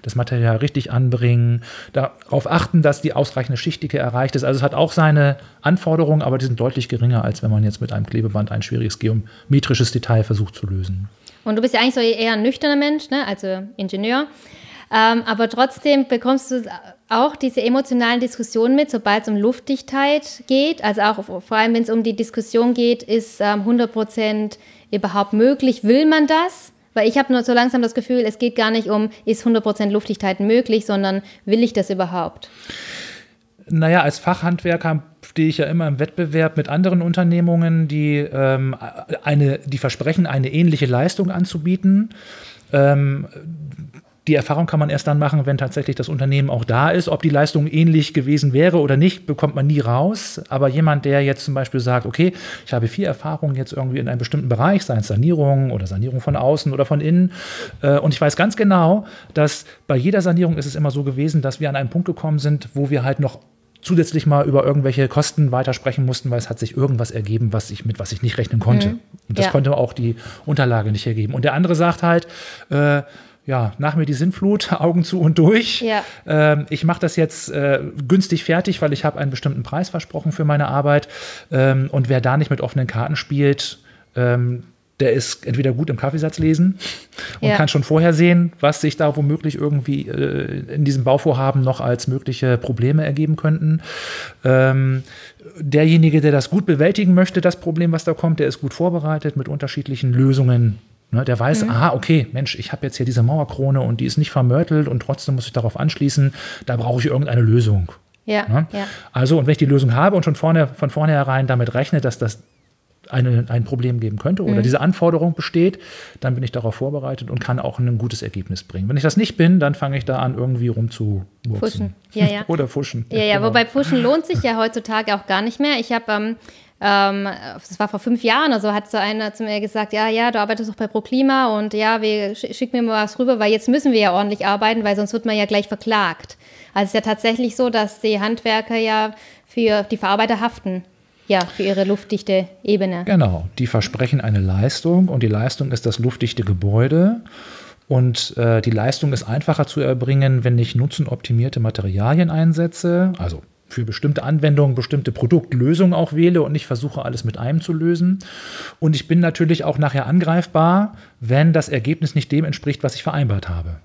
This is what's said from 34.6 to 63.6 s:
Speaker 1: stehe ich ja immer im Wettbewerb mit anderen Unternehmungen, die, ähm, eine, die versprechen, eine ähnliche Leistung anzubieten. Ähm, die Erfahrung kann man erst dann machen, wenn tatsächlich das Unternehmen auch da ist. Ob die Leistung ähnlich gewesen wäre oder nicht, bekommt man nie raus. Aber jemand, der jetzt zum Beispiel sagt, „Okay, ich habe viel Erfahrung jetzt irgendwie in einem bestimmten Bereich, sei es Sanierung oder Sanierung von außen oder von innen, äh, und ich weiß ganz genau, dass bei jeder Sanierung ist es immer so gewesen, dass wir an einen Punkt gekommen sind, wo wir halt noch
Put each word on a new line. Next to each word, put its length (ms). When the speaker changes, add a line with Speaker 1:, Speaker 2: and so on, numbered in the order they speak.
Speaker 1:
stehe 260
ich 100
ja 80
immer 200
im 120
Wettbewerb 580
mit 140
anderen 320
Unternehmungen, 840
die, 280
ähm, 580
eine, 360
die 200
versprechen, 480
eine 240
ähnliche 360
Leistung 440
anzubieten. 800
Ähm, 540
die 80
Erfahrung 320
kann 120
man 120
erst 160
dann 120
machen, 280
wenn 100
tatsächlich 400
das 140
Unternehmen 400
auch 140
da 260
ist. 180
Ob 140
die 80
Leistung 360
ähnlich 480
gewesen 380
wäre 260
oder 200
nicht, 280
bekommt 280
man 120
nie 140
raus. 600
Aber 180
jemand, 380
der 160
jetzt 240
zum 80
Beispiel 260
sagt, 260
„Okay, 280
ich 80
habe 140
viel 180
Erfahrung 480
jetzt 180
irgendwie 260
in 100
einem 100
bestimmten 320
Bereich, 340
sei 120
es 120
Sanierung 640
oder 140
Sanierung 340
von 160
außen 360
oder 120
von 160
innen, 320
äh, 160
und 140
ich 80
weiß 160
ganz 200
genau, 500
dass 300
bei 100
jeder 240
Sanierung 380
ist 80
es 80
immer 160
so 140
gewesen, 380
dass 180
wir 100
an 60
einen 140
Punkt 160
gekommen 320
sind, 360
wo 160
wir 140
halt 160
noch 180